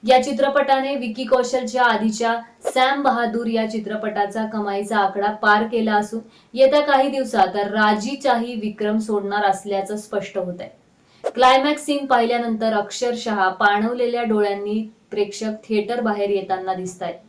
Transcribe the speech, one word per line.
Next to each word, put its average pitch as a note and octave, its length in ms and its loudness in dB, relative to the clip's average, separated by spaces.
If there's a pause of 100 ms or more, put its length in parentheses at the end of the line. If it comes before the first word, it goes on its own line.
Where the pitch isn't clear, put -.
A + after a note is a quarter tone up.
या B3+ 160 6
चित्रपटाने C4+ 720 0
विकी A#3+ 280 -6
कौशलच्या B3 600 0
आधीच्या A3+ 520 0 (380)
सॅम C4 300 2
बहादूर A#3 440 0
या A3 240 0
चित्रपटाचा G#3+ 720 -4
कमाईचा G#3 520 -4
आकडा G3+ 340 0
पार G#3+ 320 2
केला A3 320 0
असून G#3+ 240 -2 (340)
येत्या C4+ 280 6
काही C#4 280 4
दिवसात A#3 460 0
राजीचाही A3 1000 0
विक्रम G#3+ 420 -2
सोडणार G#3 460 -2
असल्याचं G3 540 -2
स्पष्ट G3+ 400 -6
होतंय. F3+ 300 -8 (680)
क्लायमॅक्स C4+ 500 4
सीन C#4+ 200 -2
पाहिल्यानंतर A#3 680 0
अक्षरशः G#3+ 760 -2
पाणवलेल्या A#3 760 0
डोळ्यांनी G#3 680 0 (180)
प्रेक्षक G#3 400 -2 (180)
थिएटर A3 320 -2
बाहेर G3+ 280 0
येताना F#3 440 -2
दिसतायत. F#3 420 -8 (140)